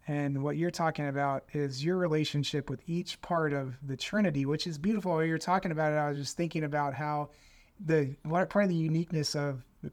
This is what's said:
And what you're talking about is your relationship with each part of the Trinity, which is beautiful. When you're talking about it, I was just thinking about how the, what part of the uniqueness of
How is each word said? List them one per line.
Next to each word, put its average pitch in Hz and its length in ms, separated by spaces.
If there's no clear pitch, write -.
And 143 380
what 147 140
you're 170 140
talking 160 360
about 139 460
is 139 320
your 180 120
relationship 151 720
with 131 160
each 170 360
part 160 320
of 135 280
the 139 140
Trinity, 156 500
which 151 220
is 156 100
beautiful. 185 380
When 160 140
you're 160 80
talking 180 340
about 156 220
it, - 20
I 151 140
was 143 80
just 139 180
thinking 165 300
about 143 280
how 151 360
the, 156 440
what 170 260
part 202 160
of 190 40
the 175 60
uniqueness 160 580
of 143 300